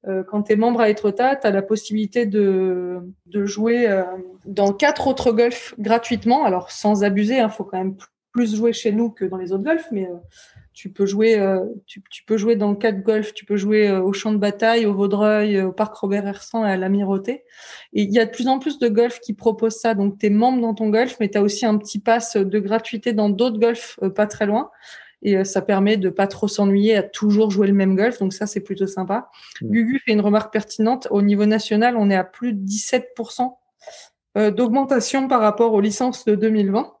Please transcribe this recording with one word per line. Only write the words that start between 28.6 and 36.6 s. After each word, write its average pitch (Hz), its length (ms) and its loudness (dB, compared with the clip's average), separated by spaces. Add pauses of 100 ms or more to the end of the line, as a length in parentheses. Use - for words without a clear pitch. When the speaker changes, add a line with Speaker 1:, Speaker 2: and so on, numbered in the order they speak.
Speaker 1:
sympa. 196 460 -6 (300)
Speaker 2:
Mm. - 100 -6
Speaker 1:
Gugu 233 340 0
fait 240 60 0
une 208 100 4
remarque 208 320 0
pertinente. 220 560 -2
Au 202 140 2
niveau 202 240 2
national, 220 500 0
on 202 140 2
est 196 40 4
à 185 80 2
plus 240 300 -6
de 202 60 -6
dix-sept 202 560 -4
pour 220 160 -10
cent, 254 260 -4 (800)
euh, 208 140 2
d'augmentation 262 760 0
par 254 140 2
rapport 214 320 2
aux 202 80 4
licences 240 440 -2
de 214 100 2
deux 220 160 0
mille 208 180 2